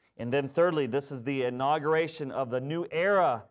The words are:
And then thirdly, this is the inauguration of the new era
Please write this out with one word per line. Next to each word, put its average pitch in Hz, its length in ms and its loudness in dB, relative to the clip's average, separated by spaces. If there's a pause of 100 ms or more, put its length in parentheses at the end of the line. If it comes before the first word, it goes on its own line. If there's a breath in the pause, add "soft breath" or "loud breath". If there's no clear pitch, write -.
(180)
And 117 140 -4
then 139 160 0
thirdly, 160 380 2
this 139 240 -2
is 135 120 -8
the 135 220 -2
inauguration 147 880 0
of 131 200 -2
the 127 100 0
new 160 320 -4
era 165 580 2